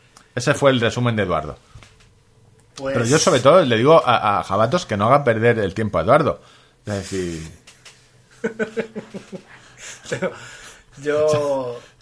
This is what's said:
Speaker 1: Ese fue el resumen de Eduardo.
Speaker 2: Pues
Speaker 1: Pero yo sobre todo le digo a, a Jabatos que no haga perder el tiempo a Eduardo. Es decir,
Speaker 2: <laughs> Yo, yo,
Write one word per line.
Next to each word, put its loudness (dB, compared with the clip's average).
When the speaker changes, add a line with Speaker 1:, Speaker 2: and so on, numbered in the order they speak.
Speaker 1:
Ese -2
fue 2
el 2
resumen -2
de 0
Eduardo. -4
Speaker 2:
Pues -6
Speaker 1:
Pero 0
yo 2
sobre 2
todo 6
le 0
digo 6
a, 2
a -2
Jabatos 0
que -6
no 0
haga 2
perder 2
el -2
tiempo -4
a 0
Eduardo. 0
Es -8
decir, -8
Speaker 2:
<laughs> -12
Yo, -6
yo, -2